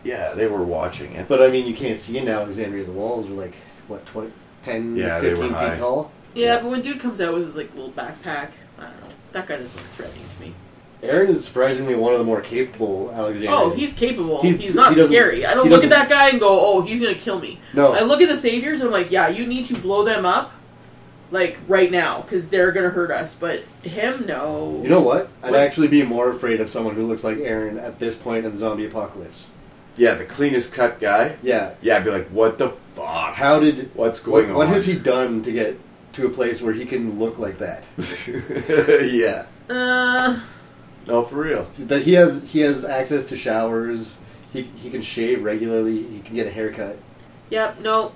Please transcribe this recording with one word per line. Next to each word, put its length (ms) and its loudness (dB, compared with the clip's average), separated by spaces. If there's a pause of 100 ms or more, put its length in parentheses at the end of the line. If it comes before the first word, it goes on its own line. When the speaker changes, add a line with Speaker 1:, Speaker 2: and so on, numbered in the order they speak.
Speaker 1:
Yeah, 300 -6
they 140 0
were 160 -2
watching 500 -6
it. 140 -12
Speaker 2:
But, 140 4
I 80 10
mean, 180 -2
you 80 -4
can't 240 -6
see 180 -10
into 140 -4
Alexandria. 520 -6
The 80 -12
walls 380 -6
are, 40 -10
like, 200 -12 (340)
what, 180 -16
twenty, 260 -14 (320)
ten, 320 -6
Speaker 1:
Yeah, 240 -4
they 100 0
were 60 0
Speaker 2:
fifteen 180 -2
feet 40 -4
Speaker 1:
high. 180 -2
Speaker 2:
tall? 360 -4 (220)
Speaker 3:
Yeah, 120 -2 (100)
Speaker 1:
Yeah. 60 -2
Speaker 3:
but 100 -6
when 100 -4
dude 180 -8
comes 220 -6
out 120 -2
with 120 -2
his, 100 -12
like, 200 -12
little 160 -14
backpack, 580 -10 (300)
I 40 -18
don't 180 -20
know. 60 -20 (260)
That 140 -8
guy 100 -6
doesn't 180 -14
look 100 -18
threatening 380 -16 (120)
to 60 -18
me. 120 -16 (500)
Speaker 2:
Aaron 260 4
is 160 2
surprisingly 500 0
one 180 2
of 60 2
the 60 0
more 160 0
capable 760 -4
Alexandrians. 420 -2
Speaker 3:
Oh, 140 4
he's 220 -4
capable. 480 -2
Speaker 2:
He, 160 4
Speaker 3:
He's 180 -4
not 140 8
Speaker 2:
he 80 6
doesn't, 140 8
Speaker 3:
scary. 340 4
I 100 2
don't 80 4
Speaker 2:
he 60 6
Speaker 3:
look 140 10
at 60 4
Speaker 2:
doesn't 200 6
Speaker 3:
that 0 -
guy 200 8
and 100 0
go, 220 6
"Oh, 200 4
he's 200 -4
gonna 140 0
kill 240 -6
me." 200 -14 (140)
Speaker 2:
No. 200 6
Speaker 3:
I 80 2
look 200 4
at 80 8
the 60 2
Saviors 460 -2
and 60 0
I'm 60 -2
like, 160 0
"Yeah, 180 2
you 200 -4
need 180 -6
to 100 -6
blow 280 0
them 240 0
up, 240 0 (800)
like, 260 -2 (100)
right 240 4
now, 300 -2
'cause 280 -6
they're 220 2
gonna 200 0
hurt 180 -2
us." 240 -6
But 300 -8 (180)
him, 460 -4
no. 560 -6
Speaker 2:
You 60 -4
know 120 8
what? 280 2 (120)
I'd 100 -8
Speaker 3:
What? 80 6
Speaker 2:
actually 280 4
be 160 6
more 260 0
afraid 320 -2
of 80 -4
someone 240 -4
who 140 -4
looks 160 -6
like 160 -4
Aaron 400 -6
at 180 -12
this 160 -4
point 320 -6
in 60 -6
the 60 -12
zombie 280 -4
apocalypse. 600 -12 (520)
Speaker 1:
Yeah, 160 6
the 120 -6
cleanest 460 -2
cut 300 0
guy. 400 2
Speaker 2:
Yeah. 300 0 (100)
Speaker 1:
Yeah, 160 2
I'd 80 0
be 60 0
like, 180 -4
"What 300 2
the 140 0 (220)
fuck? 420 -6
Speaker 2:
How 220 6
did, 360 2
Speaker 1:
What's 240 0
going 300 4
Speaker 2:
what, 80 -2
what 100 4
Speaker 1:
on?" 60 2
Speaker 2:
has 120 2
he 80 0
done 480 0
to 100 -6
get 280 -2 (340)
to 140 -2
a 20 2
place 320 -2
where 120 -2
he 120 -6
can 320 -4
look 220 -4
like 180 -8
that? 280 -10 (120)
Speaker 1:
<laughs> 1120 0
Yeah. 340 0 (220)
Speaker 3:
Uh. 720 0 (720)
Speaker 1:
No, 160 2
for 140 -8
real. 300 -4 (120)
Speaker 2:
That 240 -2
he 100 6
has, 380 6
he 80 2
has 260 2
access 400 -2
to 120 -10
showers. 800 -4 (360)
He, 80 -8
he 300 -16
can 100 -8
shave 420 -2
regularly. 600 -2
He 160 -14
can 160 -14
get 100 -2
a 60 -8
haircut. 460 -8 (520)
Speaker 3:
Yep, 320 -4
no. 340 -2